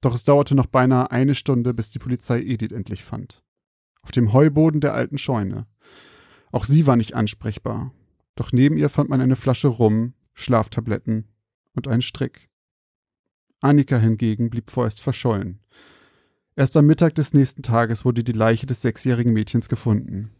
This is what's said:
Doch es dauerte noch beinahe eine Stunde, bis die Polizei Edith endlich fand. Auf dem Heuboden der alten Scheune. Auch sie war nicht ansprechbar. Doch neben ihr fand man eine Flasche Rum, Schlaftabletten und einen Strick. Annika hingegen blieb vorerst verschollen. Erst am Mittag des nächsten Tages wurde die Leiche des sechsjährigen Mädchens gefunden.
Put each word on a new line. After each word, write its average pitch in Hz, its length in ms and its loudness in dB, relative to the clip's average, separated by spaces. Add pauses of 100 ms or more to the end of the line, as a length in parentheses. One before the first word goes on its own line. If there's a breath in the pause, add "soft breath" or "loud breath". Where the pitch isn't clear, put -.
Doch 120 120 0
es 120 100 -8
dauerte 143 300 4
noch 123 120 2
beinahe 127 440 2
eine 131 240 0
Stunde, 123 400 -2
bis 117 160 -8
die - 80 -12
Polizei 120 420 -4
Edith 113 320 -6
endlich 101 300 -10
fand. - 400 -14 (600)
Auf - 100 -20
dem 113 200 2
Heuboden 151 480 4
der 120 140 -2
alten 123 240 -4
Scheune. 104 480 -6 (880 soft breath)
Auch 107 140 -4
sie 147 200 4
war 131 80 4
nicht 117 200 -2
ansprechbar. 113 760 -6 (440)
Doch - 160 -6
neben 139 240 4
ihr 147 140 0
fand 143 180 -2
man 131 120 0
eine 127 140 2
Flasche 131 340 -2
Rum, 113 440 2 (220)
Schlaftabletten 110 920 -2 (460)
und 135 160 -8
einen 117 140 0
Strick. - 480 -8 (1080)
Annika 139 360 4
hingegen 113 540 0
blieb 117 200 -10
vorerst 120 300 -4
verschollen. 101 580 -4 (960 soft breath)
Erst 135 220 2
am 147 100 6
Mittag 160 280 4
des 151 180 -4
nächsten 139 300 2
Tages 117 420 0
wurde 120 180 0
die 117 100 -4
Leiche 113 340 2
des 131 160 -8
sechsjährigen 120 500 0
Mädchens 110 360 -2
gefunden. 107 720 -2